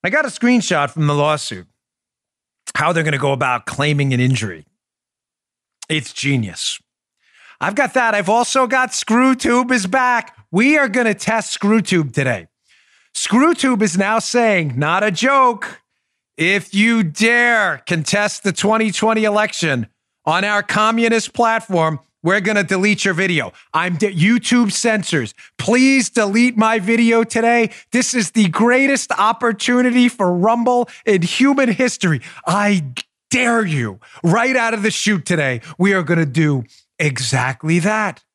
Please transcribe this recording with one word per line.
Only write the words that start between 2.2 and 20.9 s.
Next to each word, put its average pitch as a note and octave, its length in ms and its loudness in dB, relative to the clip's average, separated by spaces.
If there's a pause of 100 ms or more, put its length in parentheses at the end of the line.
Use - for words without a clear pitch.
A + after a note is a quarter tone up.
how D3+ 180 -2
they're E3 120 -2
gonna D3 120 -2
go C#3+ 140 -2
about B2+ 340 -2
claiming C#3+ 480 -2
an B2 60 0
injury. A2 480 -2 (1200)
It's D#3 240 -4
genius. B2 680 -6 (800)
I've G3+ 160 -2
got C4+ 180 -2
that. A#3 200 2
I've G3+ 140 -2
also B3 380 2
got B3+ 240 -2
ScrewTube B3 800 0
is A3 160 0
back. B3 500 0 (140)
We C4 280 2
are C#4 100 0
gonna A3+ 260 0
test - 460 -4
ScrewTube F#3 520 0
today. A#2+ 360 -2 (680)
ScrewTube B3+ 680 2
is F#3 160 0
now G3+ 220 0
saying, G3+ 580 0
not E3 280 0
a G#3+ 80 0
joke, B3 680 0 (540)
"If F#3 380 -2
you A3+ 300 2
dare A3+ 840 0
contest G3 560 -2
the G3 100 -2
twenty A3 380 0
twenty A3 320 0
election G#3 640 -2 (380)
on F3 200 0
our G3+ 200 -2
communist A3+ 680 0